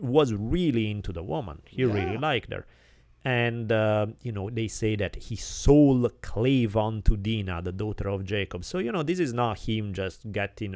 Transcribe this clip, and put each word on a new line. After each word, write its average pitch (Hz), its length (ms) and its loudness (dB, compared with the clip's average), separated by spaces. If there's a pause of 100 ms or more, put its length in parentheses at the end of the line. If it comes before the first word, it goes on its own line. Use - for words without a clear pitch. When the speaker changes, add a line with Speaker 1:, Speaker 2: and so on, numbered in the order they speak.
Speaker 1:
was 131 320 2
really 117 580 0
into 104 220 -6
the 82 100 -8
woman. 107 440 -8
He - 180 -2
really 101 300 2
Speaker 2:
Yeah. 120 60 -4
Speaker 1:
liked 139 320 -2
her. 95 140 -8 (560)
And, 120 480 0
uh, 107 360 4 (160)
you 120 100 -6
know, 101 160 -6
they 113 180 -4
say 110 300 -2
that 98 200 -2
his - 260 -8
soul 139 640 6 (140)
clave 117 520 0
unto 107 440 4
Dinah, 98 440 -2
the 90 100 -4
daughter 101 360 -4
of 98 160 -4
Jacob. 95 400 -4
So, - 140 -6
you 226 140 -4
know, 180 100 -2
this 170 160 -2
is 139 160 0
not 117 240 0
him 110 340 -4
just 95 400 -6
getting, 101 440 -6